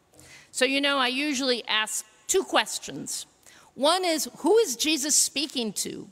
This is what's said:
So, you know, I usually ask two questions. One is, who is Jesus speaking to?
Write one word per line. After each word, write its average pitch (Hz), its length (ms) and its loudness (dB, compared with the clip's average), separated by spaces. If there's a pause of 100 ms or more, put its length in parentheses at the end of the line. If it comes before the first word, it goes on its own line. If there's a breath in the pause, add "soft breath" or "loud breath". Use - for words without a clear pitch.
(520 loud breath)
So, - 120 0
you 277 160 2
know, 285 160 2
I 254 120 2
usually 262 600 -2
ask - 380 -2 (220)
two 381 160 2
questions. - 840 -4 (480 loud breath)
One 349 320 2
is, 320 200 0 (120)
who 370 180 4
is 381 180 2
Jesus 302 420 0
speaking 247 580 -2
to? - 380 -8